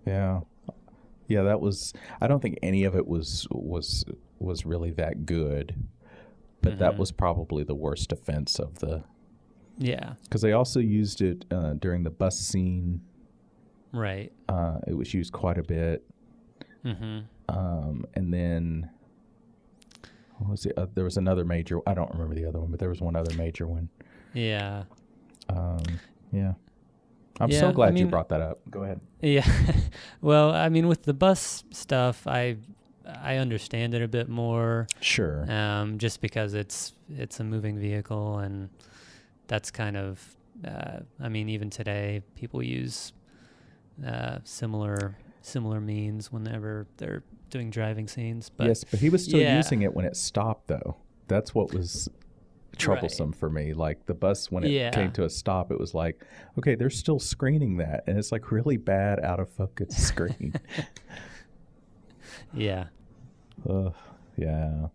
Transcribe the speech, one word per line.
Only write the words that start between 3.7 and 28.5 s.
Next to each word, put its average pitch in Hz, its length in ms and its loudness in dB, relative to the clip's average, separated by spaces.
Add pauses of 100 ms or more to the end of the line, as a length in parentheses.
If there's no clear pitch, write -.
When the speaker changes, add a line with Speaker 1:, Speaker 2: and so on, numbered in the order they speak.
Speaker 1:
was 87 280 -4
really 85 260 0
that 78 340 -2
good. 73 480 0 (880)
But 95 160 4
that 90 140 6
Speaker 2:
Mm-hmm. 101 80 -2
Speaker 1:
was 92 120 0
probably 82 520 0
the 73 100 -2
worst 73 380 -2
offense 73 460 -2
of - 220 -6
the 80 240 -4 (760)
Speaker 2:
Yeah. 123 360 -2 (140)
Speaker 1:
'cause 107 140 0
they 107 100 6
also 123 280 4
used 107 420 2
it, 90 280 0
uh, 82 240 0
during 87 280 0
the 80 80 0
bus 95 280 0
scene. 90 640 0 (920)
Speaker 2:
Right. 101 380 -4 (180)
Speaker 1:
Uh, 85 380 0
it 90 80 -4
was 69 200 -4
used 87 180 -2
quite 87 260 0
a 82 40 -2
bit. 82 420 0 (800)
Speaker 2:
Mm-hmm. 110 360 -6 (280)
Speaker 1:
Um, 87 560 -2 (100)
and 87 200 0
then, 85 560 -2 (1500)
what 101 120 -4
was - 160 -4
it? - 100 -2
Uh, 92 180 0
there 95 100 0
was 90 120 -2
another 92 300 4
major, 85 420 0
I 98 60 2
don't 87 180 0
remember 80 220 -4
the 82 100 -2
other 82 160 -4
one, 82 100 -4
but 85 80 -4
there 92 120 0
was 87 100 -4
one 85 160 0
other 82 200 0
major 82 300 -2
one. 85 220 -4 (460)
Speaker 2:
Yeah. 104 500 -2 (640)
Speaker 1:
Um, 87 340 -2 (480)
yeah. 98 240 0 (840)
I'm 143 100 4
Speaker 2:
Yeah, 147 100 4
Speaker 1:
so 180 100 6
Speaker 2:
I - 20 2
Speaker 1:
glad 117 160 6 (100)
you 180 60 6
Speaker 2:
mean 175 60 2
Speaker 1:
brought 82 180 2
that 80 140 2
up. 80 180 -6 (100)